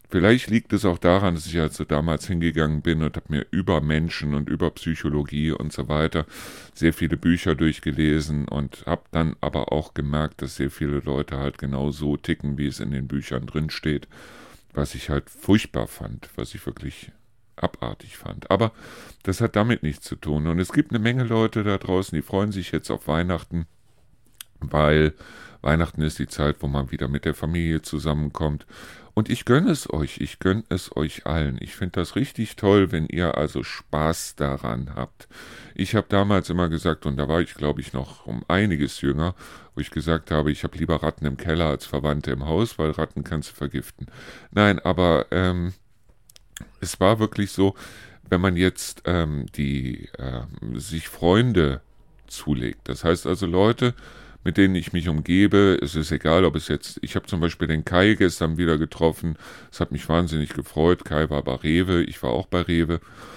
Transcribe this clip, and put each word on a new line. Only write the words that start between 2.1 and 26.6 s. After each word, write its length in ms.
hingegangen 560
bin 220
und 120
hab 140
mir 220
über 300
Menschen 520
und 160
über 220
Psychologie 800
und 200
so 180
weiter 360
sehr 180
viele 260
Bücher 360
durchgelesen 920
und 400
hab 240
dann 300
aber 320
auch 200
gemerkt, 480
dass 140
sehr 160
viele 300
Leute 360
halt 220
genau 320
so 260
ticken, 400
wie 80
es 140
in 100
den 180
Büchern 380
drinsteht, 640
was 220
ich 160
halt 180
furchtbar 560
fand, 500
was 200
ich 100
wirklich 460
abartig 540
fand. 340
Aber 200
das 180
hat 140
damit 280
nichts 220
zu 100
tun. 320
Und 120
es 120
gibt 200
eine 80
Menge 240
Leute 400
da 140
draußen, 380
die 60
freuen 300
sich 200
jetzt 200
auf 160
Weihnachten, 600
weil 540
Weihnachten 400
ist 180
die 80
Zeit, 320
wo 80